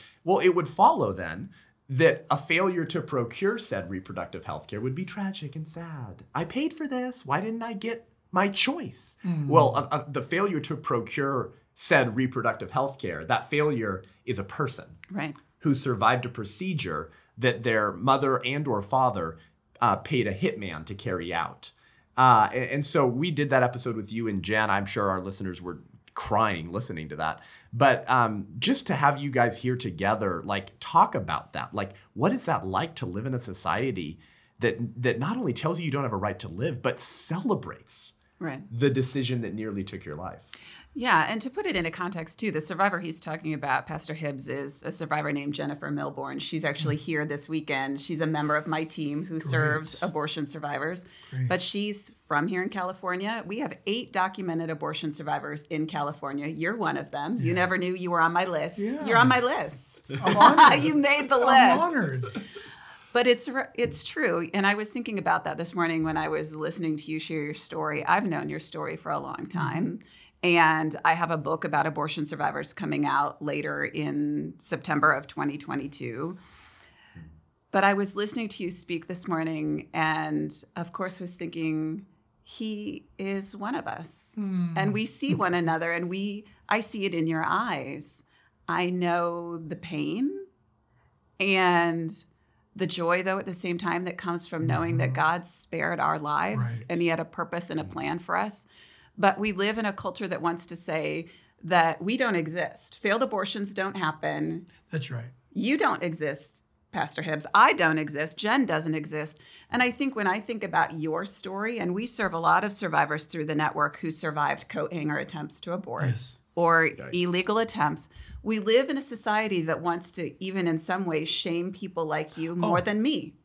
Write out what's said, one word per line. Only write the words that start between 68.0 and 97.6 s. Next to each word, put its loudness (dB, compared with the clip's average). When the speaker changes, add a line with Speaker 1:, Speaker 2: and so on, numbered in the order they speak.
Speaker 3:
I've 4
known -2
your -6
story -8
for -8
a -2
long -10
Speaker 2:
Mm-hmm. -8
Speaker 3:
time. -2
And 6
I 6
have 0
a 0
book -2
about 2
abortion -4
survivors -4
coming -2
out 0
later -4
in -4
September 0
of -4
twenty -4
twenty-two. -8
But 4
I 6
was -2
listening -4
to -8
you -4
speak -8
this -10
morning -2
and, 0
of -6
course, -6
was -10
thinking, -4
he -8
is -4
one -6
of -6
us. -12
Speaker 2:
Mm. 0
Speaker 3:
And 2
we 0
see -2
one 2
another, 2
and -2
we, -4
I 2
see -4
it 0
in 2
your 0
eyes. -2
I 0
know 0
the -8
pain -2
and 2
the -2
joy, 2
though, 0
at -8
the -6
same -4
time -2
that -6
comes -4
from -4
knowing 2
that 2
Speaker 2:
Mm-hmm. -2
Speaker 3:
God 2
spared -4
our 2
lives 0
Speaker 2:
Right. -12
Speaker 3:
and 0
he 2
had 2
a -4
purpose -6